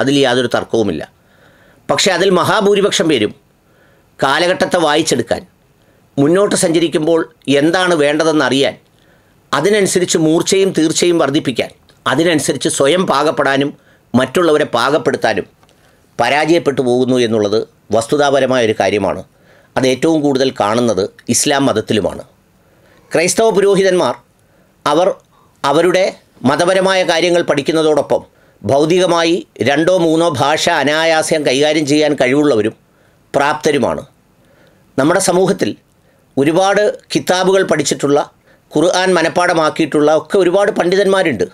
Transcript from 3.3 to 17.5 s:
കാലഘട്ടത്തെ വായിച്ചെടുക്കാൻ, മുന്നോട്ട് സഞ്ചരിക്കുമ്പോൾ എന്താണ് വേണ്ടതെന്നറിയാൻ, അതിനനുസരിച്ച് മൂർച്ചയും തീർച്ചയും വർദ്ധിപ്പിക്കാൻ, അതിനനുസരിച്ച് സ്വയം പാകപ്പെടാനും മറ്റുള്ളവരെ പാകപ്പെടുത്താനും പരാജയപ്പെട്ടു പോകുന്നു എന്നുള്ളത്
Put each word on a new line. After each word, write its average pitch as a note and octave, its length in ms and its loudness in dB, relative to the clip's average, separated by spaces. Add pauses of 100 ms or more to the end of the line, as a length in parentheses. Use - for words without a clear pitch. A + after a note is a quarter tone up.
കാലഘട്ടത്തെ F3 680 0
വായിച്ചെടുക്കാൻ, D3 540 -2 (800)
മുന്നോട്ട് F#3 420 2
സഞ്ചരിക്കുമ്പോൾ E3 580 0 (400)
എന്താണ് F3 340 0 (100)
വേണ്ടതെന്നറിയാൻ, D3 720 0 (840)
അതിനനുസരിച്ച് F#3 680 0
മൂർച്ചയും E3+ 520 2
തീർച്ചയും E3 460 0
വർദ്ധിപ്പിക്കാൻ, C3+ 480 -4 (400)
അതിനനുസരിച്ച് D#3 640 -2
സ്വയം D3+ 340 2
പാകപ്പെടാനും C#3 600 0 (480)
മറ്റുള്ളവരെ D3+ 540 0
പാകപ്പെടുത്താനും A#2 720 0 (720)
പരാജയപ്പെട്ടു D3 680 0
പോകുന്നു B2+ 380 0
എന്നുള്ളത് G#2+ 340 0 (360)